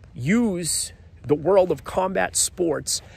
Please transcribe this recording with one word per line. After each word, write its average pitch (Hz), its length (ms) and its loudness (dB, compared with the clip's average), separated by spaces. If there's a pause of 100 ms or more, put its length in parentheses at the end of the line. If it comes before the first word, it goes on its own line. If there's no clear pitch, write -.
(140)
use 180 800 -2 (280)
the 143 120 0
world 180 360 4
of 143 140 -4
combat 190 500 -2
sports - 680 -2 (140)